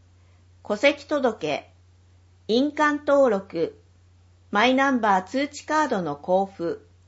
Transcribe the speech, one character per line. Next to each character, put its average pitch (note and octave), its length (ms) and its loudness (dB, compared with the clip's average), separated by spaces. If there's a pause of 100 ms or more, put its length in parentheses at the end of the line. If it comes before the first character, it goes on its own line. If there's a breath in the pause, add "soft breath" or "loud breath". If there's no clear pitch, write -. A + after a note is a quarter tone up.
(640 soft breath)
戸 G3+ 120 -4
籍 C#4+ 320 0
届、 A3 640 -2 (760)
印 C4 240 0
鑑 D4 280 0
登 C#4 320 4
録、 F3+ 500 -4 (680)
マ G#3+ 160 2
イ C4 80 2
ナ C4+ 160 2
ン B3 100 0
バ G3+ 180 2
ー F#3 40 -2
通 C#4 240 -4
知 - 180 -20
カ D#4 200 0
ー - 20 -2
ド A3 140 -2
の D3+ 200 -6
交 F#3+ 340 0
付、 E3+ 300 -8 (220)